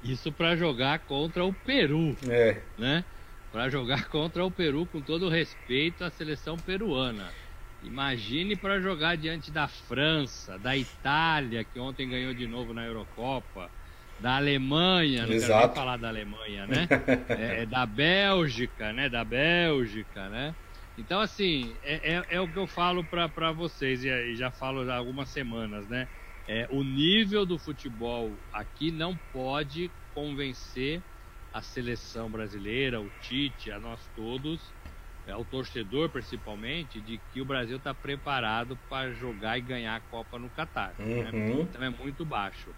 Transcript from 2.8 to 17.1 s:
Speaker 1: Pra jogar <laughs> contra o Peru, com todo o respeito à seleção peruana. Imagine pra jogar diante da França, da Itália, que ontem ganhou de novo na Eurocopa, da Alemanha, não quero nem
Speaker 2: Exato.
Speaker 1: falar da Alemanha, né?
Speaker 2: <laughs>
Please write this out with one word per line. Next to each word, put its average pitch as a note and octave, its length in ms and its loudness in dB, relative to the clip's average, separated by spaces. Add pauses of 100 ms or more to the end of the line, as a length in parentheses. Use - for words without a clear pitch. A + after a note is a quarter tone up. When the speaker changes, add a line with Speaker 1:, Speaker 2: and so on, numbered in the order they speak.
Speaker 1:
Pra B2+ 140 2
jogar C3 340 0
<laughs> - 80 -8
contra E3 320 2
o F#3 60 2
Peru, D#3+ 340 2
com E3 160 -4
todo D#3+ 240 0
o E3+ 60 2
respeito D#3+ 760 2
à E3+ 60 -2
seleção D#3 480 -4
peruana. C3 760 0 (500)
Imagine C3+ 720 -2
pra G3 260 0
jogar F3 360 2
diante D#3+ 340 -4
da D3+ 160 2
França, C3 920 0
da B2+ 180 0
Itália, C#3 880 2
que - 140 -10
ontem C3 280 -4
ganhou B2+ 280 -2
de A#2+ 120 -4
novo A#2 280 -4
na A#2 100 -4
Eurocopa, A2+ 840 -4 (500)
da B2+ 160 4
Alemanha, C#3+ 840 6
não A2+ 60 0
quero - 20 -
nem A2+ 80 6
Speaker 2:
Exato. A2+ 360 8
Speaker 1:
falar B2+ 220 0
da A#2 120 -4
Alemanha, G#2 580 -6
né? D3 200 4 (220)
Speaker 2:
<laughs> B2 220 4